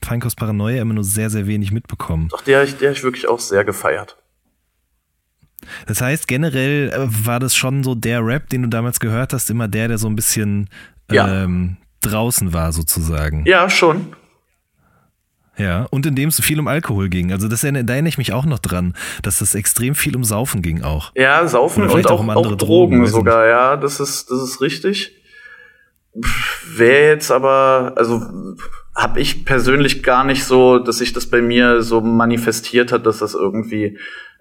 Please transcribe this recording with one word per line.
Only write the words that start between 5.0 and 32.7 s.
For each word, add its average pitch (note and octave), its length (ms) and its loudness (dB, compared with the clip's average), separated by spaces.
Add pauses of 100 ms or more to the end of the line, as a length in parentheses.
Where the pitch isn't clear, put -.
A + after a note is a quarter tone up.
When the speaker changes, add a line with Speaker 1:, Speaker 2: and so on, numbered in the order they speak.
Speaker 1:
Das G#2+ 140 -4
heißt, C3+ 260 -2
generell, C#3 640 0
äh, A2 360 -2
war A#2+ 140 0
das B2 160 -2
schon C3+ 280 0
so C3 120 -2
der A2+ 300 -2
Rap, B2+ 240 -2
den B2+ 140 -2
du A#2+ 60 -2
damals A#2 300 -2
gehört A#2+ 340 -2
hast, B2+ 160 -4
immer A2+ 180 -2
der, A2 200 -2
der A#2 100 0
so A2 100 -2
ein G#2+ 80 -2
bisschen, G2+ 540 -2 (420)
Speaker 2:
Ja. F#2+ 320 2
Speaker 1:
ähm, F2+ 340 -2 (240)
draußen G#2+ 500 -2
war E2 200 0
sozusagen. D#2 760 -2
Speaker 2:
Ja, F#3 240 4
schon. F3 460 0 (1400)
Speaker 1:
Ja, G2 340 -2
und C#3 160 -2
in C#3+ 80 0
dem C#3 140 0
es - 120 -2
viel D#3 180 0
um D3 80 -2
Alkohol G#2 420 -2
ging. F2 220 0
Also G2 160 -2
das A2+ 160 -2
erinner-, C#3 200 -2
da A#2+ 100 -2
erinnere D3+ 160 0
ich - 80 -6
mich B2 160 -4
auch B2+ 120 0
noch C#3+ 120 0
dran, F2+ 380 -2 (260)
dass - 180 -2
das - 140 -2
extrem A#2 400 -2
viel D3 220 -2
um B2 80 -2
Saufen G#2+ 400 -2
ging E2 180 -2
auch. D2+ 320 -4
Speaker 2:
Ja, C#3+ 340 4
Saufen C#3+ 360 2
Speaker 1:
Oder - 80 2
Speaker 2:
und D#3+ 80 4
Speaker 1:
vielleicht G3 100 4
Speaker 2:
auch, F3 120 4
Speaker 1:
um A2+ 100 -2
andere G#2+ 220 2
Speaker 2:
auch F#2+ 40 -4
Speaker 1:
Drogen, G2 100 -2 (300)
Speaker 2:
Drogen A#2+ 60 6
Speaker 1:
weiß G#2+ 60 2
ich G#2 60 2
Speaker 2:
sogar, A2+ 280 4
Speaker 1:
nicht. A2+ 80 6
Speaker 2:
ja, C3 260 4
das D3 220 -4
ist, - 320 -8
das B2+ 100 -2
ist B2 200 -8
richtig. F#3+ 540 -4 (1040)
Pff, - 600 -4
wär C#3 300 6
jetzt D3+ 220 2
aber, C3 640 2
also A#2 240 2 (760)
hab - 220 0
ich - 280 -2
persönlich C3 580 2
gar C3 200 2
nicht C3+ 220 -2
so, B2+ 340 6
dass A2+ 180 -2
sich B2 160 -2
das A#2+ 140 -6
bei A#2+ 140 2
mir A#2+ 420 4
so A2+ 180 0
manifestiert A#2 920 0